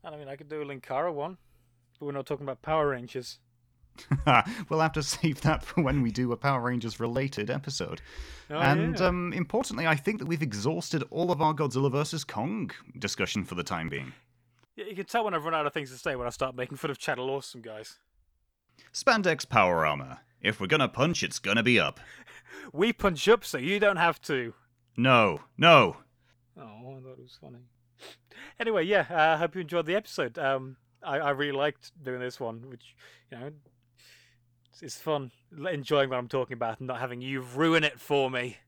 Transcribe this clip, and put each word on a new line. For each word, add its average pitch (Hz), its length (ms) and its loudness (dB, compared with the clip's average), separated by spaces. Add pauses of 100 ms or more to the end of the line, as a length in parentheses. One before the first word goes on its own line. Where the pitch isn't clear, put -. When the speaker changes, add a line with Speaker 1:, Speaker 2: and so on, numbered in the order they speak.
Speaker 1:
I 160 140 -14
mean, 147 100 -16
I 139 80 -10
could 143 140 -18
do 151 120 -6
a 147 40 -4
Linkara 139 500 -4
one, 151 220 -6 (640)
but 151 60 -8
we're 143 40 -4
not 139 160 -6
talking 147 180 -6
about 135 180 -8
Power 156 260 2
Rangers. 123 560 -6
Speaker 2:
<laughs> - 840 -6 (420)
We'll 160 120 0
have 160 140 2
to 147 100 -2
save 156 380 0
that 156 220 2
for - 180 0
when 139 200 2
we 117 80 2
do 123 220 0
a 113 40 0
Power 135 260 0
Rangers 117 360 -2
related 120 500 -2
episode. 135 520 -4 (500)
Speaker 1:
Oh, 147 80 -6
Speaker 2:
And, 156 400 2
Speaker 1:
yeah. 185 80 2
Speaker 2:
um, 180 260 -2
importantly, 175 540 -4
I 156 80 4
think 147 240 -2
that 143 80 -8
we've 160 160 -2
exhausted 143 680 -2
all 175 200 0
of 151 100 2
our 156 140 4
Godzilla 139 380 2
versus 151 320 -2
Kong 170 480 -4 (260)
discussion 98 460 -2
for 90 100 -8
the 87 80 -4
time 82 260 -4
being. 67 240 -8 (600)
Speaker 1:
Yeah, 196 120 -12
you 202 100 -12
can 190 80 -8
tell 233 200 -2
when 196 100 -2
I've 151 100 -4
run 165 100 -2
out 156 120 0
of 143 60 -2
things 139 200 -6
to 127 40 -18
say 135 200 -4
when 123 100 -6
I 120 40 -4
start 131 260 -6
making 127 220 -8
fun 151 120 -6
of 131 80 -8
Channel 131 320 -4
Awesome, 131 320 -8
guys. 110 360 -16 (920)
Speaker 2:
Spandex 185 560 2
power 90 380 6
armor. 67 320 -4 (220)
If 110 200 -2
we're 95 80 -4
gonna 143 200 4
punch, 151 360 0
it's - 160 -6
gonna 113 240 0
be 120 160 4
up. 73 240 -2
Speaker 1:
<laughs> - 40 -20 (640)
We 208 200 0
punch 180 360 0
up, 220 160 6
so - 140 -6
you 190 220 -2
don't 202 160 4
have 170 260 2
to. 123 300 -4 (440)
Speaker 2:
No, 117 440 6 (160)
no. 143 400 8 (600)
Speaker 1:
Oh, 156 60 -20
I 123 400 -18
thought 131 160 -20
it - 40 -20
was 127 180 -20
funny. 127 180 -20 (1000)
Anyway, 220 240 2
yeah, 185 240 4
I 175 60 -8
uh, 160 240 6
hope 165 160 0
you 185 80 -6
enjoyed 165 240 -2
the 175 100 0
episode. 151 420 -4
Um, 135 380 -2 (260)
I, 143 160 -2
I 147 120 0
really 143 260 0
liked 147 360 -2 (100)
doing 127 180 -6
this 123 180 -6
one, 117 300 -8
which, - 260 -20 (380)
you 120 60 -16
know, 135 120 -10 (1200)
it's, - 120 -20
it's - 160 -12
fun 143 320 -4 (280)
l-, 147 80 -8
enjoying 143 440 2
what 127 80 0
I'm 120 100 -6
talking 131 260 -2
about 117 240 -4
and 131 100 -10
not 120 120 -6
having 123 220 -6
you 135 180 -4
ruin 151 440 4
it 135 140 -2
for 139 320 2
me. 123 380 -6